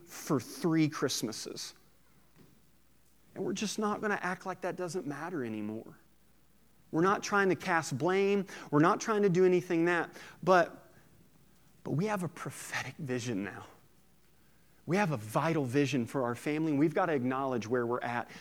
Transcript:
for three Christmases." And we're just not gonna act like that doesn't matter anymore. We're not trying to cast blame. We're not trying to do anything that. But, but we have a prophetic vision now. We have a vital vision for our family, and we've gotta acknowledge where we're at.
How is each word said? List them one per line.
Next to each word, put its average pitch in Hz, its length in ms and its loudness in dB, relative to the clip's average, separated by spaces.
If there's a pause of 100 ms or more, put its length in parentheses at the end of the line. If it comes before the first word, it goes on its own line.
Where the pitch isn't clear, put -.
for - 340 -2
three 160 480 0
Christmases." - 840 -4 (1600)
And - 100 -8
we're - 80 -2
just 202 280 -4
not 208 200 -2
gonna 208 220 -2
act 180 240 -4
like 180 160 -8
that 175 160 -6
doesn't 180 280 -6
matter 147 380 -6
anymore. 110 560 -8 (920)
We're 156 100 2
not 196 200 4
trying 196 280 2
to 170 60 4
cast 165 420 0
blame. 196 480 2 (260)
We're 147 80 6
not 190 220 6
trying 208 220 2
to 202 60 6
do 180 140 4
anything 175 420 4
that. 175 240 0 (320)
But, 175 480 4 (920)
but 139 80 -6
we 147 140 0
have 208 180 -2
a 160 60 -4
prophetic - 680 -8
vision 123 460 -2
now. 101 220 -8 (1200)
We 156 100 0
have 202 160 2
a 135 60 0
vital 143 480 0
vision 131 400 2
for 135 180 -2
our 120 120 0
family, 156 360 -2
and 139 80 2
we've 156 140 4
gotta 185 180 2
acknowledge 127 560 0
where 120 180 2
we're 120 140 0
at. 120 300 -4 (120)